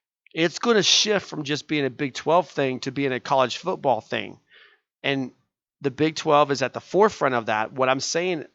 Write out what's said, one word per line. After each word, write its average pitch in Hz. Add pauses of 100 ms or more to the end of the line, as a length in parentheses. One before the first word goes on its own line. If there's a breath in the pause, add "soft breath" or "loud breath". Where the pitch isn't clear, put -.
(340)
It's 165
gonna 220
shift -
from 151
just 143
being 151
a 131
Big 131
twelve 170
thing 131
to 135
being 135
a 123
college 131
football 147
thing. 101 (640 soft breath)
And 135 (500)
the 139
Big 151
twelve 147
is 131
at 123
the -
forefront 170
of 110
that. 110
What 131
I'm 135
saying 170